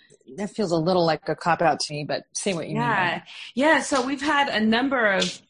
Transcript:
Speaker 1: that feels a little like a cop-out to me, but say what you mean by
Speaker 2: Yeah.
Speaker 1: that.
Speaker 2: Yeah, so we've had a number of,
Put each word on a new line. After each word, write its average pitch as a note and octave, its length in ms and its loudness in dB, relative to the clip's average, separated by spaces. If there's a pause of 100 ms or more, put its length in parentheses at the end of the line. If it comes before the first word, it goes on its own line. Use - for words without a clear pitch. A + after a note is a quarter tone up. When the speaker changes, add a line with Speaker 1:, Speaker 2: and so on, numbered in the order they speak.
(360)
Speaker 1:
that G3+ 140 -8
feels G3 220 -4
a E3+ 40 2
little F3 300 2
like D#3 220 0
a D#3 60 0
cop-out D#3+ 460 2
to - 140 -8
me, D3 100 -8
but C#3 280 -6
say - 220 -4
what D#3+ 140 -8
you G3 60 -6
mean A3+ 80 -2
by A#3+ 60 -2
Speaker 2:
Yeah. F#3+ 220 0
Speaker 1:
that. E3 180 -8 (260)
Speaker 2:
Yeah, C#4+ 260 4
so C4 260 0
we've C4+ 160 -4
had C#4+ 260 2
a G#3 120 -2
number A#3+ 460 2
of, F#3 440 0